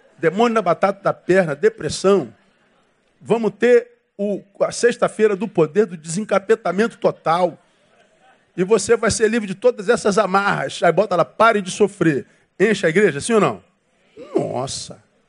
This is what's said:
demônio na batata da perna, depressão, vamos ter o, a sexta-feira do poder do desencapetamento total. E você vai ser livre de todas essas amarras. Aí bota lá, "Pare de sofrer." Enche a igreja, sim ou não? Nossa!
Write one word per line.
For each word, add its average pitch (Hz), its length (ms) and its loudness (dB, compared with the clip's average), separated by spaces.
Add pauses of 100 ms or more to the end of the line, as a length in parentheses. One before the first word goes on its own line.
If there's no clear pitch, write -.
(180)
demônio 214 360 0
na 220 80 0
batata 190 400 -2
da 165 100 0
perna, 170 420 0
depressão, 170 800 -2 (880)
vamos 202 380 -2
ter 240 320 2 (260)
o, 202 260 -6 (180)
a 175 100 0
sexta-feira 214 640 0
do 196 140 -6
poder 165 380 0
do 175 100 -14
desencapetamento 196 1000 -2
total. 165 600 -2 (1000)
E 170 60 0
você 220 340 2
vai 226 140 0
ser 214 180 0
livre 214 200 -2
de 190 60 -6
todas 214 340 0
essas 220 300 0
amarras. 185 640 -2
Aí 175 100 4
bota 190 240 0
lá, 165 80 2
"Pare 214 360 2
de 185 100 -10
sofrer." 165 560 -2 (320)
Enche 196 280 0
a - 20 4
igreja, 165 320 2
sim 226 140 -2
ou 214 60 4
não? 120 240 -2 (720)
Nossa! - 640 -8 (260)